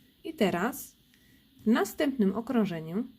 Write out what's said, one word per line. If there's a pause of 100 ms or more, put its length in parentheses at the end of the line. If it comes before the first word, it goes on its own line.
(240)
I
teraz (640)
w
następnym
okrążeniu (120)